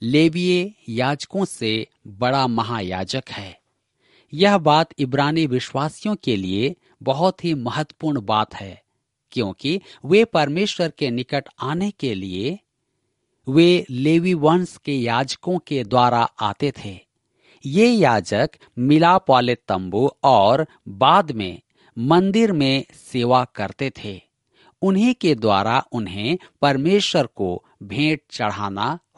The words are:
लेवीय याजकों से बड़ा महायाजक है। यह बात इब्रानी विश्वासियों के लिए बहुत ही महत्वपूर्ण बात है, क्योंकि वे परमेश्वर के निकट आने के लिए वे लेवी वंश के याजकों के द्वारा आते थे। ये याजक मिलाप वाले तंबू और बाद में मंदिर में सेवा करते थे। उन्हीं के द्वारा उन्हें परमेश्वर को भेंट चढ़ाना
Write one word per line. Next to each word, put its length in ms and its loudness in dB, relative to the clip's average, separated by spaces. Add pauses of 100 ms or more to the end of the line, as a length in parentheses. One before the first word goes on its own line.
लेवीय 680 0 (200)
याजकों 540 -4
से 420 -4 (200)
बड़ा 400 -2
महायाजक 840 -4
है। 300 -16 (720)
यह 240 4
बात 320 4 (100)
इब्रानी 480 0
विश्वासियों 680 -4
के 200 -2
लिए 400 -2 (280)
बहुत 400 0
ही 100 -2
महत्वपूर्ण 680 -6
बात 340 -2
है, 260 -16 (520)
क्योंकि 460 -4 (260)
वे 200 4
परमेश्वर 720 -2
के 140 -4
निकट 380 -6 (120)
आने 300 -4
के 240 -6
लिए 440 -6 (880)
वे 420 4
लेवी 440 0
वंश 420 2 (100)
के 80 -4
याजकों 640 -4 (100)
के 160 -4
द्वारा 380 2 (180)
आते 320 -2 (120)
थे। 160 -16 (680)
ये 220 4
याजक 600 2 (300)
मिलाप 500 4
वाले 260 4 (120)
तंबू 420 -2 (140)
और 420 4 (220)
बाद 440 2
में 300 -8 (360)
मंदिर 540 2
में 420 0
सेवा 500 0 (120)
करते 360 -6 (120)
थे। 160 -12 (600)
उन्हीं 320 2
के 220 0
द्वारा 560 0
उन्हें 460 -4 (240)
परमेश्वर 640 0
को 380 -6 (200)
भेंट 380 -2 (100)
चढ़ाना 640 -6 (200)